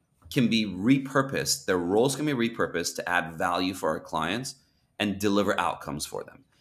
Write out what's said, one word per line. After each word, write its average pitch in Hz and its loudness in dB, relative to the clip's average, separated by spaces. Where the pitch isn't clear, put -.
can 120 4
be 110 2
repurposed, 107 0
their 92 4
roles 107 2
can 151 -2
be 151 0
repurposed 107 -2
to - -6
add 85 0
value 92 0
for 82 -2
our 78 -2
clients 87 -4
and 98 -2
deliver 101 2
outcomes 76 -4
for 50 -8
them? - -20